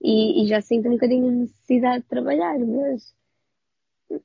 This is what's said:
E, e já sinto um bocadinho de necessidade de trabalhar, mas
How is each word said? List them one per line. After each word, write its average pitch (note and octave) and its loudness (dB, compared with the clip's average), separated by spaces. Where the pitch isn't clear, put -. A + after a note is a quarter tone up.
E, A3 2
e - 2
já G#3+ 2
sinto A#3 -2
um A#3+ 2
bocadinho B3 0
de B3 0
necessidade B3 -2
de - -20
trabalhar, C#4+ -2
mas B3 -4